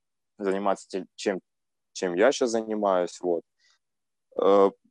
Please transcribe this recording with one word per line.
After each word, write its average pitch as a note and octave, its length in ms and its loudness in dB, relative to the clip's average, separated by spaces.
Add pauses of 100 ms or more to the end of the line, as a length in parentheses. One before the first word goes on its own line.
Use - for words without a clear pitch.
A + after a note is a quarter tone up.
(380)
заниматься G2 500 -4
тем, F#2+ 180 -8 (100)
чем, F#2+ 240 -4 (540)
чем F2+ 220 -4
я A#2 160 4
щас B2+ 180 -2
занимаюсь, G#2+ 720 -2
вот. E2+ 200 -2 (1000)
Э, G2 280 6 (200)